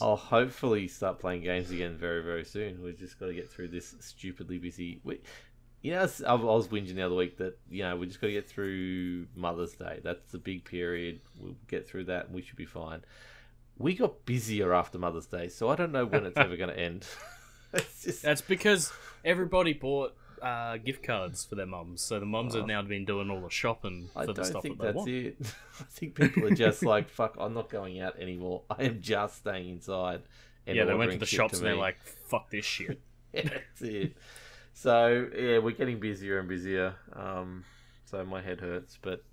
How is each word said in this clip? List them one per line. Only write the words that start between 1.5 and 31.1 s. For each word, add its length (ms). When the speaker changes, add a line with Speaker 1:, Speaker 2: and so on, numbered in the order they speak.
Speaker 1:
again 260
very, 240
very 240
soon. 380
We've 120
just 240
gotta 140
get 160
through 200
this 320
stupidly 580
busy. 440
We, 160
you 120
know, 80
I 20
was, 200
I 120
was 320
whinging 260
the 80
other 140
week 240
that, 180
you 100
know, 140
we 100
just 160
gotta 120
get 140
through 800
Mother's 380
Day. 300
That's 280
the 60
big 260
period. 560
We'll 160
get 200
through 160
that, 240
and 80
we 80
should 140
be 100
fine. 340
We 160
got 320
busier 480
after 240
Mother's 260
Day, 220
so 220
I 60
don't 160
know 140
when 220
it's 100
ever 180
gonna 180
end. 380
<laughs> 40
It's 280
just 180
Speaker 2:
That's 200
because 520
everybody 480
bought, 420
uh, 340
gift 240
cards 420
for 120
their 100
mums, 380
so 160
the 80
mums 260
have 120
Speaker 1:
Oh. 20
Speaker 2:
now 160
been 200
doing 280
all 100
the 80
shopping 640
Speaker 1:
I 60
Speaker 2:
for 60
the 60
Speaker 1:
don't 120
Speaker 2:
stuff 160
Speaker 1:
think 160
Speaker 2:
that 60
they 60
Speaker 1:
that's 80
Speaker 2:
want. 120
Speaker 1:
it. 300
<laughs> 400
I 60
think 280
people 320
are 60
just 320
like, 260
"Fuck, 300
I'm 160
not 140
going 300
out 200
anymore. 500
I 140
am 180
just 360
staying 320
inside." 520
And 100
Speaker 2:
Yeah, 60
they 100
went 60
to 60